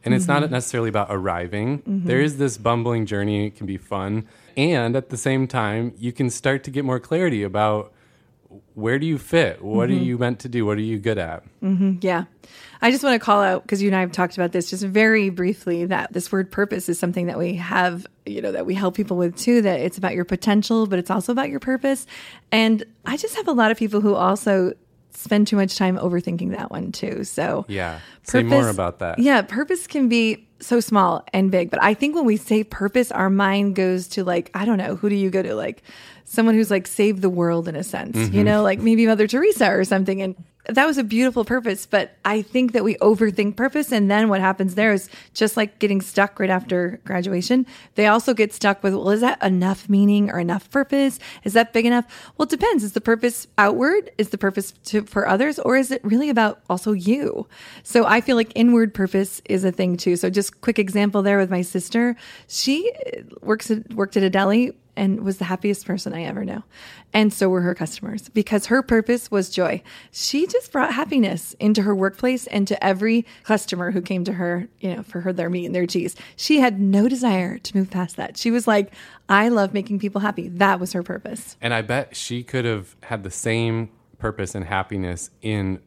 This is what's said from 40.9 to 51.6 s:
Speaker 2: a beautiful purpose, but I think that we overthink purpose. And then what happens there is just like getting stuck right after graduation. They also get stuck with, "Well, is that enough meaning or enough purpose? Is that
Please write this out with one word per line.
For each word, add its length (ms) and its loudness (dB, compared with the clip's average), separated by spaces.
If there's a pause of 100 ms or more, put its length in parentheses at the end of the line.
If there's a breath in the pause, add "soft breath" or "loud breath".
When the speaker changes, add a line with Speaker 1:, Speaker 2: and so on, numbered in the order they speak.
Speaker 2:
a 60 0
beautiful 420 2
purpose, 420 -2
but 260 0 (120)
I 180 0
think 300 0
that 120 2
we 140 2
overthink 580 4
purpose. 340 -2
And 180 2
then 200 4
what 120 2
happens 360 0
there 160 4
is 180 -2 (240 loud breath)
just 220 0
like 240 -2
getting 200 2
stuck 380 0
right 100 0
after 560 -2
graduation. 640 -2 (300 loud breath)
They 100 4
also 260 4
get 220 2
stuck 300 0
with, 100 2
"Well, 160 0
is 120 2
that 200 2
enough 460 0
meaning 420 4
or 80 -4
enough 320 -4
purpose? 480 0 (240 loud breath)
Is 120 -4
that 180 4